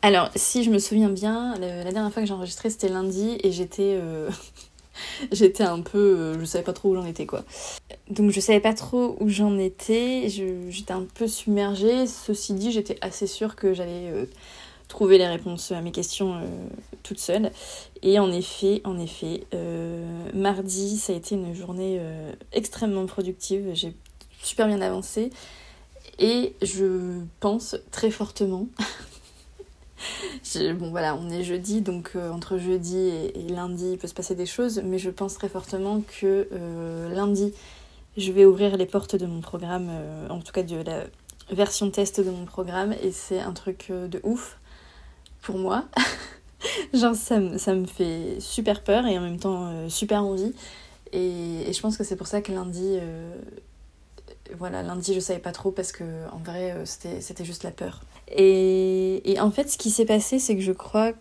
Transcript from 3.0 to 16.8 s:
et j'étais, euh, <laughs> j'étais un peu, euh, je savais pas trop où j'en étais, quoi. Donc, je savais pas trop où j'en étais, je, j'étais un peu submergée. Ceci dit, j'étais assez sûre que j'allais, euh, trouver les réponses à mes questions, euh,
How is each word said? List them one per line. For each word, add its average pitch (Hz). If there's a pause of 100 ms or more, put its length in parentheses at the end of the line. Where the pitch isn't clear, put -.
et 190
j'étais, 185
euh, 160 (500)
<laughs> -
j'étais 196
un 170
peu, 175
euh, 165
je 165
savais 175
pas 180
trop 196
où 190
j'en 185
étais, 165
quoi. - (680)
Donc, 208
je 196
savais 208
pas 220
trop 247
où 214
j'en 202
étais, 233
je, 185
j'étais 185
un 185 (100)
peu 226
submergée. 208
Ceci 208
dit, 208
j'étais 214
assez 190
sûre 214
que 190
j'allais, 175
euh, 196 (640)
trouver 196
les 180
réponses 175
à 175
mes 170
questions, 180
euh, 175 (560)